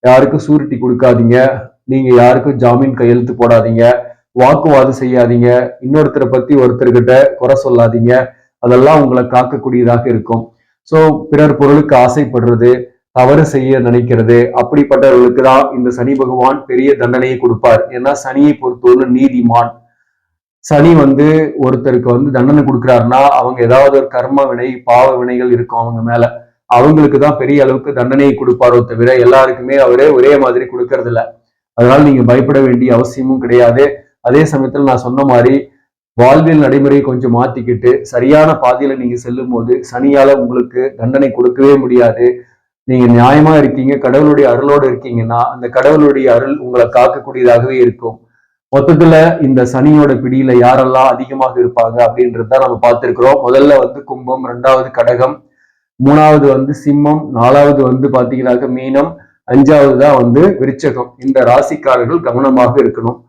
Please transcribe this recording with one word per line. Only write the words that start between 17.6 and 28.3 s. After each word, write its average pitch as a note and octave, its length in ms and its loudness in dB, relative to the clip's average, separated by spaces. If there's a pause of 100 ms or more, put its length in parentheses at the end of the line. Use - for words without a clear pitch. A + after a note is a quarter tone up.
ஏன்னா C3+ 160 -4 (120)
சனியை C#3+ 360 0
பொறுத்தவரை B2 460 0 (100)
நீதிமான். A#2+ 540 0 (960)
சனி D#3 260 2 (120)
வந்து C#3 240 2 (380)
ஒருத்தருக்கு B2 520 -2
வந்து C#3 200 -2
தண்டனை C#3 320 2
கொடுக்குறாருன்னா B2+ 520 0 (180)
அவங்க B2+ 280 -4
ஏதாவது C3+ 340 4
ஒரு - 140 -6
கர்ம C3+ 360 -2
வினை, B2 180 -6 (200)
பாவ B2 180 4 (120)
வினைகள் B2 380 -2
இருக்கும் A#2 260 -6
அவங்க A#2 280 -6
மேல, A#2 140 0 (460)
அவங்களுக்கு C#3+ 520 2
தான் D3 180 0
பெரிய C#3 240 0
அளவுக்கு C3+ 340 -2
தண்டனையை C3+ 420 0